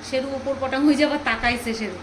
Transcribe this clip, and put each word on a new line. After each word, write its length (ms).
শেরু 180
উপর 200
পটাং 260
হয়ে 160
যাবার 280
তাকাইছে 500
শেরু 240